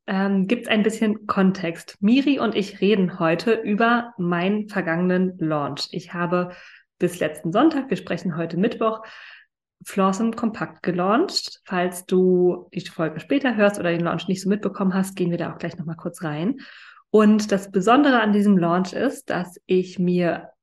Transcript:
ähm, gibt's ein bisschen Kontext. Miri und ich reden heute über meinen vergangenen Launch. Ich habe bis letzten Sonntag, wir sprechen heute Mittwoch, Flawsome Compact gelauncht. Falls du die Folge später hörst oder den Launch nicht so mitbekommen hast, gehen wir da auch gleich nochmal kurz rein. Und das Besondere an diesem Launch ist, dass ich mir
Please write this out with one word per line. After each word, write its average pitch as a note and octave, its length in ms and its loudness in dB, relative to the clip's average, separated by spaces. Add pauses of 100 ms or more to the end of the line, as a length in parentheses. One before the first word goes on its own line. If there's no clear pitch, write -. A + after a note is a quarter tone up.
ähm, F#3+ 420 0
gibt's A#3 200 -2
ein G#3+ 160 2
bisschen G#3+ 440 -2
Kontext. F#3 760 0
Miri C4 380 4
und A3+ 160 0
ich - 260 -4
reden F#3+ 380 2
heute E3+ 340 2
über A#3 640 0
meinen F#3 500 -2
vergangenen F3+ 720 0
Launch. D3 540 -4
Ich - 220 -12
habe F3+ 380 -2 (480)
bis F3+ 220 -2
letzten D#3+ 320 -4
Sonntag, C#4 360 2
wir F#3 60 -2
sprechen - 400 -6
heute E3 220 -6
Mittwoch, A3 440 -2 (840)
Flawsome G3 460 0
Compact A3 520 -6
gelauncht. F#3+ 800 -2
Falls F3+ 420 -4
du F3+ 680 2
die F3 80 -8
Folge D#3+ 400 -6
später C4+ 340 0
hörst G#3 240 2
oder F3 120 0
den E3+ 100 0
Launch E3+ 260 -2
nicht F#3+ 140 -2
so F#3 80 -2
mitbekommen G3 440 -2
hast, F#3+ 220 -2
gehen F3 160 -2
wir E3+ 60 -2
da - 160 -6
auch - 40 -18
gleich - 200 -10
nochmal D#3+ 180 -8
kurz - 260 -12
rein. E3 360 -4 (540)
Und G#3+ 420 6
das F#3+ 180 -2
Besondere B3 480 4
an G#3+ 140 2
diesem G3+ 240 4
Launch F3 340 2
ist, - 380 -4
dass F3 280 -6 (100)
ich F#3 320 0
mir F3 500 0 (140)